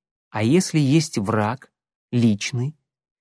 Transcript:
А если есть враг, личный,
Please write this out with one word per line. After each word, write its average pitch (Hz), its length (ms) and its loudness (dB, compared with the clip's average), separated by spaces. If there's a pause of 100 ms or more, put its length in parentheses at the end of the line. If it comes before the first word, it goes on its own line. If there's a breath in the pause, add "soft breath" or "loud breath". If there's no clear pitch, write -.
(300)
А 107 120 -6
если 156 380 2
есть 151 380 0
враг, 110 520 -4 (440)
личный, 120 640 0 (440)